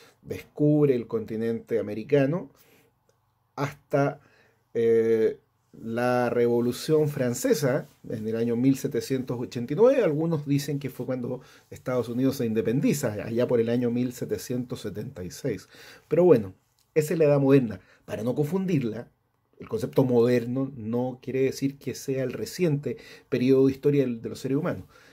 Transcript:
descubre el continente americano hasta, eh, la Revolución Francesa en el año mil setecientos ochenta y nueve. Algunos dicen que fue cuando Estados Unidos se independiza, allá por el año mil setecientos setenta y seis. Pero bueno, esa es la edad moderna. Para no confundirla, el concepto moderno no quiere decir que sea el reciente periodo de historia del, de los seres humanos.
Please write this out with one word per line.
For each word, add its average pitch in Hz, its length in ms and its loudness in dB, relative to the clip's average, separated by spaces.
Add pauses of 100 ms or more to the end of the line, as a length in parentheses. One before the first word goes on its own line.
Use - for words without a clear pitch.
(220)
descubre 147 720 2
el 117 120 -4
continente 113 720 -4
americano 135 720 0 (1040)
hasta, 143 640 -2 (520)
eh, 113 640 4 (380)
la 123 560 0
Revolución 120 800 2
Francesa 135 800 0 (200)
en 110 180 -8
el 110 100 -2
año 117 200 0
mil 135 220 4
setecientos 127 600 -4
ochenta 120 360 -8
y - 20 -4
nueve. 247 260 6
Algunos 156 440 -2
dicen 143 320 -2
que 139 100 -8
fue 123 160 -10
cuando 127 380 -6 (260)
Estados 123 400 -4
Unidos 127 280 0
se 120 100 -2
independiza, 117 640 0
allá 113 340 -2
por 117 140 2
el 113 80 0
año 120 220 0
mil 123 240 -2
setecientos - 640 -6
setenta 104 440 -10
y 87 60 -10
seis. - 380 -6 (400)
Pero 170 160 4
bueno, 113 300 6 (400)
esa 151 180 0
es 170 60 0
la 156 80 4
edad 143 140 4
moderna. 135 400 4 (260)
Para 104 160 -8
no 120 120 -2
confundirla, 143 760 -2 (500)
el - 100 -18
concepto 131 360 0
moderno 123 720 2
no 120 460 -6
quiere 131 200 -4
decir 135 360 -2
que 120 160 -8
sea 135 300 -6
el 127 80 -6
reciente 143 640 -4 (320)
periodo 131 380 4
de 135 60 4
historia 143 300 2
del, 120 180 -4
de 113 80 -8
los 104 120 -12
seres 135 180 -2
humanos. 127 280 -4 (260)